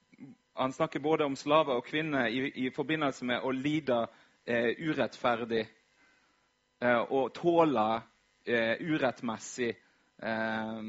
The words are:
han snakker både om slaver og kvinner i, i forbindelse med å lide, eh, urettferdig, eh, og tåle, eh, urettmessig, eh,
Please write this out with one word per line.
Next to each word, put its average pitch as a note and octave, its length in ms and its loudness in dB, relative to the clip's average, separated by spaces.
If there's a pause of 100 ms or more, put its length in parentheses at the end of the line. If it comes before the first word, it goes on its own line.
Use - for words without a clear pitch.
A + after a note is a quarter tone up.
(560)
han C3 180 -2
snakker D#3+ 260 -2
både D#3 260 2
om C3+ 100 -2
slaver D3 400 4
og A#2+ 100 -2
kvinner D3 420 0
i, B2+ 380 -2
i B2+ 40 0
forbindelse C#3+ 560 -2
med B2 180 0
å C3 80 0
lide, C3 560 0 (400)
eh, A#2 320 2
urettferdig, A#2 880 -2 (1120)
eh, A#2+ 300 4
og B2+ 220 0
tåle, B2+ 680 4 (420)
eh, A2+ 340 2
urettmessig, B2+ 960 -2 (480)
eh, A2 640 -4